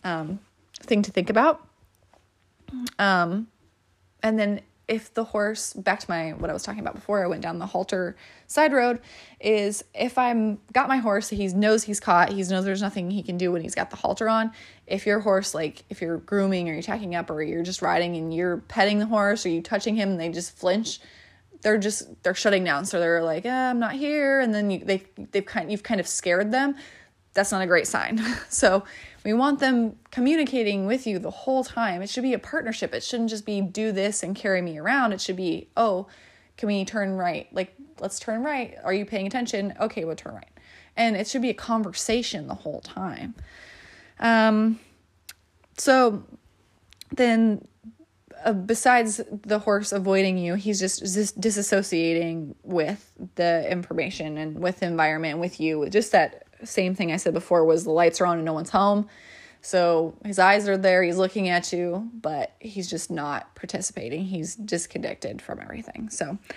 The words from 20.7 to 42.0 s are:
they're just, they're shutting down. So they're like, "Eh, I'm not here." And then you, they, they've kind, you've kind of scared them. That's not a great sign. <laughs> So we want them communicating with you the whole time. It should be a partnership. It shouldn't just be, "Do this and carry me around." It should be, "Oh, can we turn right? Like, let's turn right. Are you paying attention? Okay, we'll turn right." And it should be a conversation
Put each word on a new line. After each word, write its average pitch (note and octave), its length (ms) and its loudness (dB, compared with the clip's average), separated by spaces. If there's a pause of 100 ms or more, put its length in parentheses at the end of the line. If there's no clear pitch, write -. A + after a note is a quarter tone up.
they're G#3+ 180 4
just, - 420 -4
they're F3+ 140 0
shutting G3 280 2
down. D#3+ 220 0
So F#3+ 140 -2
they're E3+ 240 2
like, E3 220 -2
"Eh, B3+ 240 0
I'm B3 100 0
not A3 140 -2
here." C#4 460 0
And A#3 140 2
then G#3 160 0
you, F#3+ 160 -2
they, F#3+ 180 0 (280)
they've G3 140 0
kind, F3+ 260 -6
you've G#3 100 -4
kind G#3 180 -2
of E3+ 80 -4
scared F#3 440 0
them. C#4 240 0 (580)
That's G3 180 0
not G3 100 0
a F#3 60 0
great E3 200 4
sign. - 340 -2 (180)
<laughs> - 100 -14
So G3 340 4 (420)
we G#3 80 0
want C4+ 260 2
them A#3+ 380 2 (140)
communicating B3+ 720 0
with B3+ 220 -2
you G3+ 100 0
the E3 140 -6
whole C4 320 0
time. G3 400 -4
It G3+ 60 -8
should B3+ 120 -6
be B3+ 120 0
a - 60 0
partnership. - 540 -4
It A#2 100 -6
shouldn't A3+ 280 -2
just G#3+ 140 -6
be, G#3 140 -2
"Do G3+ 320 -2
this G3+ 300 -2
and F#3 140 -6
carry F#3+ 260 0
me E3 160 -6
around." A3 360 0
It F#3+ 80 -6
should F#3+ 140 -4
be, F3+ 400 -4
"Oh, G3+ 320 2 (500)
can A3 100 -4
we G3+ 180 0
turn G3 320 -4
right? F3 340 -2
Like, F#3 240 -4 (240)
let's - 200 -8
turn A3+ 240 -4
right. C4+ 400 -6
Are F#3 100 0
you G3+ 120 0
paying G3 200 -4
attention? G#3 560 -4
Okay, G#3+ 240 -2
we'll D#3+ 100 -4
turn - 200 -12
right." - 160 -20 (440)
And A3+ 220 2
it G#3 100 -4
should C4 140 -2
be B3 80 2
a G#3+ 60 -2
conversation A3 920 -2